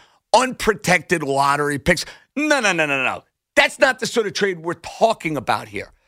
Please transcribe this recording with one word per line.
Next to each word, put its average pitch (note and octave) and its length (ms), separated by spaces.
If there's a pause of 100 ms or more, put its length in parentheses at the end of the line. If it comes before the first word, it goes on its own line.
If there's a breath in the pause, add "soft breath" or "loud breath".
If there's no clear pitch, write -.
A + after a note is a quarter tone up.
(340 soft breath)
unprotected F3+ 880
lottery C#3+ 560
picks. - 260 (320 loud breath)
No, D4 240
no, G3+ 120
no, E3 120
no, C#3 180
no. G2+ 220 (320)
That's C#4+ 220
not C4 220
the A3+ 60
sort A3 200
of F3+ 80
trade F#3+ 240
we're E3 160
talking E3+ 640
about A2 300
here. G2 240 (160)